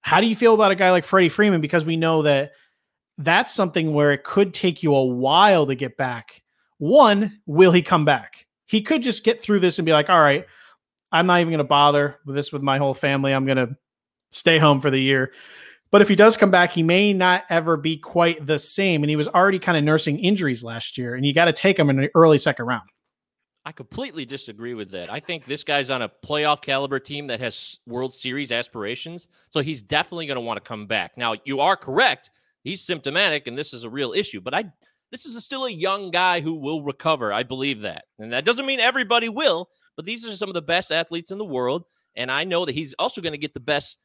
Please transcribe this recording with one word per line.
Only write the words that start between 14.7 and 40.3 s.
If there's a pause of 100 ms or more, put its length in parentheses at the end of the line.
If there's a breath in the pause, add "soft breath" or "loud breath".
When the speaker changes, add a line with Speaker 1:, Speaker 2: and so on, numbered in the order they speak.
Speaker 1:
for
the
year." (580 loud breath)
But
if
he
does
come
back,
he
may
not
ever
be
quite
the
same.
And
he
was
already
kinda
nursing
injuries
last
year,
and
you
gotta
take
him
in
the
early
second
round. (760)
Speaker 2:
I
completely
disagree
with
that.
I
think
this
guy's
on
a
playoff
caliber
team
that
has
World
Series
aspirations, (220)
so
he's
definitely
gonna
wanna
come
back.
Now, (100)
you
are
correct. (320)
He's
symptomatic,
and
this
is
a
real
issue.
But
I, (460)
this
is
a,
still
a
young
guy
who
will
recover.
I
believe
that. (140)
And
that
doesn't
mean
everybody
will, (280)
but
these
are